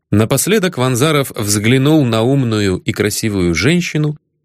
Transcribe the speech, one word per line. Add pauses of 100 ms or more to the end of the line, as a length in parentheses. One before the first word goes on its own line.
(120)
Напоследок
Ванзаров
взглянул
на
умную
и
красивую
женщину, (280)